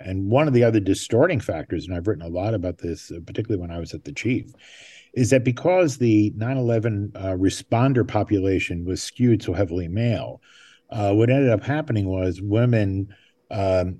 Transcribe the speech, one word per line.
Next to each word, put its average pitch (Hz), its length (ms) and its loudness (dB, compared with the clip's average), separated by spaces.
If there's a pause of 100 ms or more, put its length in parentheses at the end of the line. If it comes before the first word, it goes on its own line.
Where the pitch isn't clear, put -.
And 95 260 -4
one 143 180 4
of 135 60 0
the 120 100 6
other 110 160 4
distorting 113 600 0
factors, 80 460 -6
and 90 100 -8
I've 85 120 -6
written 82 160 -4
a 85 40 -12
lot 90 260 -4
about 90 260 -6
this, 82 320 -10
uh, 82 140 -12
particularly 104 360 -6
when 85 100 -10
I 85 80 -8
was 80 140 -10
at 78 100 -14
the 76 80 -12
Chief, - 400 -6 (640)
is 123 160 0
that 127 140 4
because 165 540 2
the 107 380 4
nine 120 220 -4
eleven, 113 580 0
uh, 95 180 -4
responder 117 720 2
population 92 760 0
was 90 180 -4
skewed 120 420 2
so 92 100 -2
heavily 87 340 -2
male, 104 540 -2 (480)
uh, 101 240 0
what 113 160 6
ended 131 220 4
up 101 120 2
happening 123 440 -2
was 92 340 -2
women, 101 720 0 (380)
um, 92 480 0